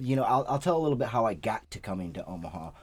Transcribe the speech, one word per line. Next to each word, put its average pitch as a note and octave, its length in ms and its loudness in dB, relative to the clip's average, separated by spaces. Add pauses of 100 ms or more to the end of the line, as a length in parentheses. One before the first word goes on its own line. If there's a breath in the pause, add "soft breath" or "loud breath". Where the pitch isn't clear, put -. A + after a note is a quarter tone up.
you C3 140 0
know, C3+ 80 4
I'll, A#2+ 260 4
I'll C#3 120 2
tell F3 160 2
a D#3+ 60 2
little D3 140 4
bit A#2+ 120 0
how A2+ 180 2
I G#2 80 2
got A2 380 -4
to - 80 -10
coming F#2 340 -6
to F2+ 100 -8
Omaha. E2 460 -8 (120)